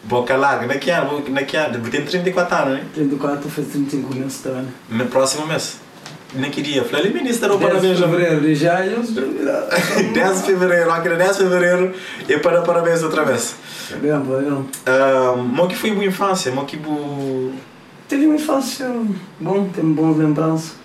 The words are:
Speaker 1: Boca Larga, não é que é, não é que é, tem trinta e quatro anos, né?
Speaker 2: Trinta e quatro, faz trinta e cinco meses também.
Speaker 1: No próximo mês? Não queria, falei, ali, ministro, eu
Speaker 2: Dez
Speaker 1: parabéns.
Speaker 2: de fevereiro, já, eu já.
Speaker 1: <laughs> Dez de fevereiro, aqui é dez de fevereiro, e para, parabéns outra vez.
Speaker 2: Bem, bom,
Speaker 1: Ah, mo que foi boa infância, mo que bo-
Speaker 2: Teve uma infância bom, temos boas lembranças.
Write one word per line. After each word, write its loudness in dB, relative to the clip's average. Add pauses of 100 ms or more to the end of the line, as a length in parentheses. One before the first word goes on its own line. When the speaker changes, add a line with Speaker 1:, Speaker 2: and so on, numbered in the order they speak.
Speaker 1:
Boca 0
Larga, 2
não -2
é -2
que -2
é, 2 (280)
não -2
é -2
que -6
é, 0
tem -4
trinta -2
e -2
quatro 0
anos, 0
né? -6 (100)
Speaker 2:
Trinta 0
e -4
quatro, -4
faz -6
trinta -2
e -8
cinco -6
meses -6
também. -6 (220)
Speaker 1:
No -2
próximo 0
mês? -6 (560)
Não -2
queria, -2
falei, 0
ali, 0
ministro, 0
eu 4
Speaker 2:
Dez 4
Speaker 1:
parabéns. 4
Speaker 2:
de 4
fevereiro, 4
já, 2
eu -2
já. 0
Speaker 1:
<laughs> 0
Dez 2
de -4
fevereiro, 4
aqui 0
é 2
dez 4
de 2
fevereiro, 4 (360)
e 4
para, 4
parabéns 2
outra 0
vez. -2 (440)
Speaker 2:
Bem, 2
bom, -2 (200)
Speaker 1:
Ah, 4
mo 0
que -4
foi -2
boa 0
infância, 0
mo -4
que -10
bo- -4 (560)
Speaker 2:
Teve 2
uma 6
infância -2 (540)
bom, 0
temos 2
boas 4
lembranças. 2 (100)